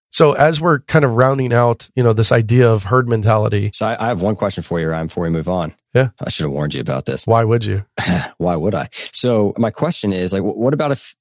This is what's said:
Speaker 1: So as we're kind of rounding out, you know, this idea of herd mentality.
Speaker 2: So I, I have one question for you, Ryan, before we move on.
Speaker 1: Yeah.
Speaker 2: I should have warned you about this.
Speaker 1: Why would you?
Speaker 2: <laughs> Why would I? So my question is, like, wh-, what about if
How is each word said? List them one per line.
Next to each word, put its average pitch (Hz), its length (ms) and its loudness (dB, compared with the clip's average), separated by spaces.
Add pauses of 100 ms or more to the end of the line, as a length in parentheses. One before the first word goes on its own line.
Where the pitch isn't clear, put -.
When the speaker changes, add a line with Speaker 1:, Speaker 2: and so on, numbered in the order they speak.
(120)
Speaker 1:
So 151 200 2
as 151 280 2
we're 160 200 0
kind 151 240 2
of 123 80 2
rounding 127 400 2
out, 120 420 2
you 127 80 2
know, 117 100 4
this 110 200 2
idea 117 360 4
of 110 140 2
herd 123 260 2
mentality. 107 640 2
Speaker 2:
So - 140 -4
I, 113 200 -4
I - 20 0
have 110 120 -2
one 92 140 0
question 90 300 -4
for 85 160 -4
you, 80 80 -2
Ryan, 80 180 -2
before 87 160 -6
we 82 80 -2
move 80 180 -2
on. 85 240 -2 (200)
Speaker 1:
Yeah. 127 180 2 (100)
Speaker 2:
I - 100 -8
should - 140 -6
have 71 80 -4
warned 73 200 -4
you 69 80 -6
about 65 260 -6
this. 67 200 -8
Speaker 1:
Why 113 160 4
would 113 220 0
you? 98 200 -4 (140)
Speaker 2:
<laughs> - 400 -4
Why 87 160 0
would 90 220 -2
I? - 140 -6 (220)
So 110 460 0
my 113 120 0
question 151 420 -2
is, 90 200 -2
like, 98 100 -2
wh-, 98 140 -4
what 120 160 0
about 147 200 0
if - 280 -8